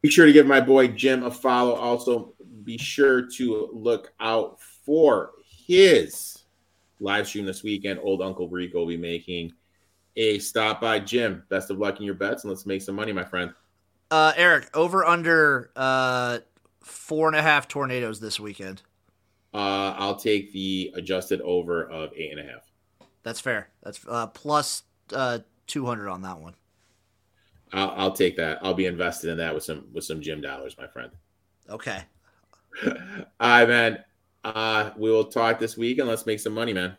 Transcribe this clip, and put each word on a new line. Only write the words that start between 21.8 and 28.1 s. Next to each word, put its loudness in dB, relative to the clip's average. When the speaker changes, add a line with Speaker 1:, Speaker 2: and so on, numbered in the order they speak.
Speaker 1:
of -10
eight -12
and -14
a -18
half. -20
Speaker 2:
That's -12
fair. -6
That's, -18
uh, -4
plus, -4
uh, -2
two -6
hundred -6
on -10
that -12
one. -20
Speaker 1:
I'll, -2
I'll 0